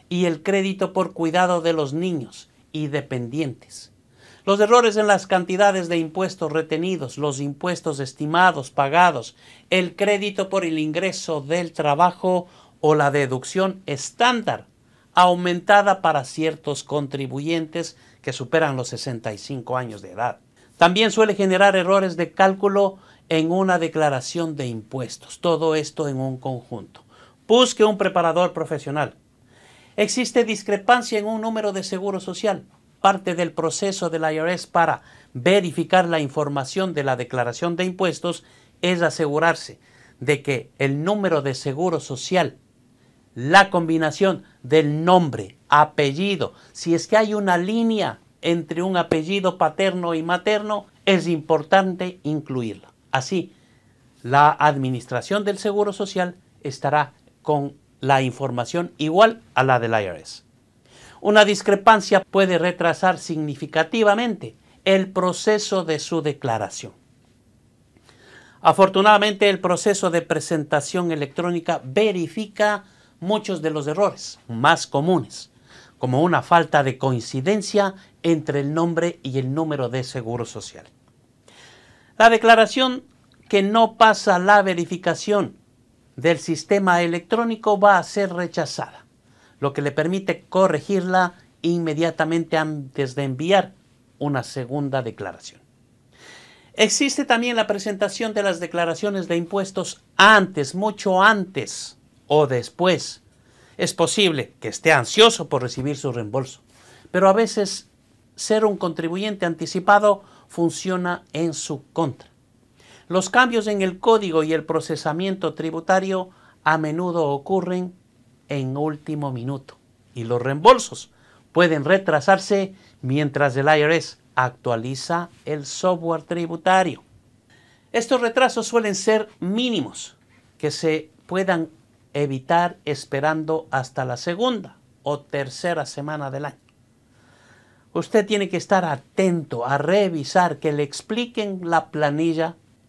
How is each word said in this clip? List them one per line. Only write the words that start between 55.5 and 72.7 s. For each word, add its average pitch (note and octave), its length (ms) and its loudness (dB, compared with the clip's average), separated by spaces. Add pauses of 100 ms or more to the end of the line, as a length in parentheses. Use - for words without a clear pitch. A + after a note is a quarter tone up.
seguro G3+ 380 -2
social F#3 420 -4 (260)
estará C#3+ 520 -2 (280)
con C#3+ 340 -2 (240)
la C3+ 200 4
información C3 800 -4
igual G3 440 2 (120)
a C3 80 2
la C3 160 4
del A2+ 140 -2
I G#2+ 140 0
R E2 140 -10
S. - 220 -20 (800)
Una G#3 240 6
discrepancia G3+ 800 4
puede F#3 360 2
retrasar F3 600 0
significativamente D#3+ 1400 -2 (300)
el F#3+ 260 2
proceso F#3+ 760 0
de D#3 140 -2
su E3 240 -4
declaración. A#2 680 -4 (1700)
Afortunadamente, G3+ 880 4
el F#3 120 0
proceso F#3 500 -2
de E3 120 -2
presentación D#3+ 880 -4
electrónica E3 720 -4
verifica G3+ 1040 -2 (340)